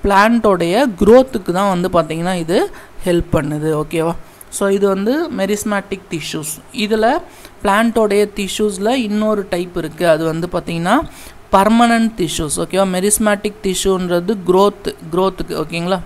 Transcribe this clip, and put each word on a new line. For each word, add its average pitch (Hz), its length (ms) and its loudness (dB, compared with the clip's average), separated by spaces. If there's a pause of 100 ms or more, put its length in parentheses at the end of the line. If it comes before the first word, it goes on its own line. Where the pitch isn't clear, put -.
பிளான்ட்டோடைய 202 800 4 (160)
growth-ுக்கு 226 520 4
தான் 185 280 0
வந்து 180 80 -2
பார்த்தீங்கன்னா, 170 460 0
இது 185 360 0 (340)
help 170 280 2
பண்ணுது. 151 500 0
ஓகேவா? 165 320 -2 (340)
So, 196 200 -2
இது 196 200 2
வந்து 226 500 0
merismatic 196 720 -4
tissues. 156 500 -8 (160)
இதுல 220 340 2 (540)
பிளான்ட்டோடைய 208 720 2
டிஷ்யூஸ்ல 202 520 -2
இன்னொரு 214 640 0
type 180 260 -4
இருக்கு. 165 320 -2
அது 160 160 4
வந்து 165 280 -2
பார்த்தீங்கன்னா, 175 480 0 (520)
permanent 226 680 4
tissues. 160 380 -4
ஓகேவா? 180 300 0
merismatic 208 760 0
டிஷ்யூன்றது 185 760 -2 (100)
growth, 190 480 2 (180)
growth-ுக்கு. 180 520 -2
ஓகேங்களா? 170 420 -4